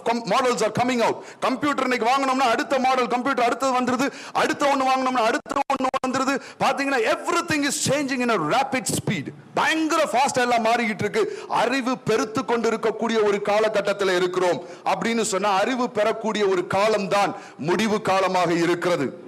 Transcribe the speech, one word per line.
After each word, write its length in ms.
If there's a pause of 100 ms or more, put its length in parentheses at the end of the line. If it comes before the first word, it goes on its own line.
com-, 220
models 340
are 200
coming 220
out. 160 (220)
கம்ப்யூட்டர் 440
இன்னைக்கு 240
வாங்கினோம்னா 320
அடுத்த 400
மாடல் 280
கம்ப்யூட்டர் 380
அடுத்தது 360
வந்துருது, 300 (220)
அடுத்த 320
ஒண்ணு 140
வாங்கினோம்னா 520
அடுத்த 240
ஒண்ணு 320 (200)
வந்துருது. 340 (180)
பாத்தீங்கன்னா 580
everything 500
is 40 (180)
changing 320
in 80
a 60
rapid 500 (200)
speed. 200 (280)
பயங்கர 500
ஃபாஸ்டா 340
எல்லாம் 280
மாறிக்கிட்டு 340
இருக்கு. 500
அறிவு 480
பெருத்து 480
கொண்டு 260
இருக்கக்கூடிய 520
ஒரு 220
காலகட்டத்துல 680
இருக்கிறோம். 480 (220)
அப்படின்னு 360
சொன்னா 280
அறிவு 400
பெறக்கூடிய 560
ஒரு 220
காலம்தான் 680 (220)
முடிவு 440
காலமாக 520
இருக்கிறது. 600 (140)